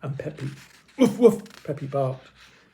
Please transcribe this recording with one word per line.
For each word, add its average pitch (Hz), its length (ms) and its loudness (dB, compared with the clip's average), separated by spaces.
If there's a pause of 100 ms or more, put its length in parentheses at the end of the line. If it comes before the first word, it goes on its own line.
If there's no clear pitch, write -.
and 143 160 -8
Peppy. 139 320 -10 (480)
Woof, 214 200 4
woof, - 460 4
Peppy 147 220 -8
barked. 135 420 -4 (460)